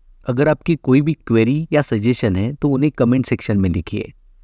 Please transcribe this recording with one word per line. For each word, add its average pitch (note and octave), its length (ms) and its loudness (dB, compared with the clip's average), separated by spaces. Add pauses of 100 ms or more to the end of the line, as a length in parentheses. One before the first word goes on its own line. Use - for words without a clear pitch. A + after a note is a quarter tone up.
(260)
अगर C3+ 220 0
आपकी D3+ 280 0
कोई C3+ 240 2
भी D3+ 120 0
क्वेरी B2 600 0
या D3 100 2
सजेशन A2+ 540 -2
है A2+ 180 -4
तो D3 140 -2
उन्हें C#3 240 0
कमेंट B2+ 340 0
सेक्शन G#2+ 320 -2
में F#2+ 120 2
लिखिए। F#2+ 420 -6 (320)